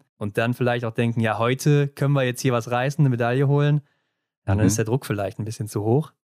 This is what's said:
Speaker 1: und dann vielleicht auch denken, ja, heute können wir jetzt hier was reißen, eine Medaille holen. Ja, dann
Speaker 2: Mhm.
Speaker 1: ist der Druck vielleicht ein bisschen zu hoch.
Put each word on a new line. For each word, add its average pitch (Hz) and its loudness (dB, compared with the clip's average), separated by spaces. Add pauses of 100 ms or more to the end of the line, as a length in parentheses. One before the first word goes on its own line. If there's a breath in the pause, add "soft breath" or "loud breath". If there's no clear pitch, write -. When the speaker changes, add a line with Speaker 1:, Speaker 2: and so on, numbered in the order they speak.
(180)
Speaker 1:
und 107 -8
dann 117 0
vielleicht 120 -2
auch 113 -6
denken, 117 -2
ja, 110 0
heute 139 2
können 139 -2
wir 139 2
jetzt 123 -4
hier 131 2
was 117 -2
reißen, 127 0
eine 143 4
Medaille 123 2
holen. 147 2 (680)
Ja, 98 0
dann 101 2
Speaker 2:
Mhm. 110 4
Speaker 1:
ist 107 2
der 113 -2
Druck 117 -2
vielleicht 101 -4
ein 104 -8
bisschen 107 -8
zu 107 -6
hoch. 123 0 (120)